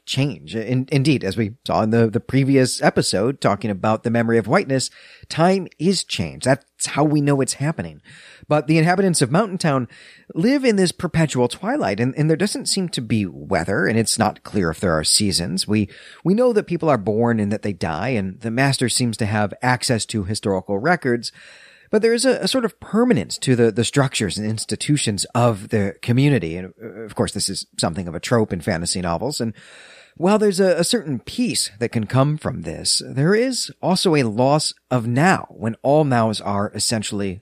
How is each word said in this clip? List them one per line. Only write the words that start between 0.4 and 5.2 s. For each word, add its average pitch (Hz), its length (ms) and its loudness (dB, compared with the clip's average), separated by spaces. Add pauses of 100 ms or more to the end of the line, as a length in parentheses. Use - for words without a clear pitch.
In-, 127 340 -2
indeed, 135 340 2
as 95 120 -2
we 107 200 -2 (120)
saw 90 160 2
in 110 60 0
the, 113 200 4
the 110 120 -2
previous 131 600 2
episode 135 600 0
talking 104 280 0
about 104 340 -2
the 120 60 -2
memory 117 280 2
of 104 100 0
whiteness, 135 420 0 (380)